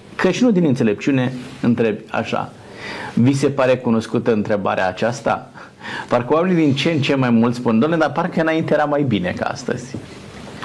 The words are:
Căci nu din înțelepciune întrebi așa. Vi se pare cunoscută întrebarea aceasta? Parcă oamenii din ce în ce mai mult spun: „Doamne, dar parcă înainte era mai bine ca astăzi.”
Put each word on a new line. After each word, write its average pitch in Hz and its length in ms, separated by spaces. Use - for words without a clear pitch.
Căci 180 240
nu 247 100
din 180 140
înțelepciune 123 680
întrebi 113 500
așa. 110 420
Vi 123 200
se 139 120
pare 135 300
cunoscută 117 560
întrebarea 104 560
aceasta? 110 600
Parcă 123 260
oamenii 170 300
din 143 100
ce 147 160
în 160 100
ce 139 140
mai 131 160
mult 117 240
spun: 120 240
„Doamne, 156 180
dar 151 160
parcă 170 280
înainte 160 340
era 151 100
mai 147 180
bine 107 340
ca - 80
astăzi.” - 520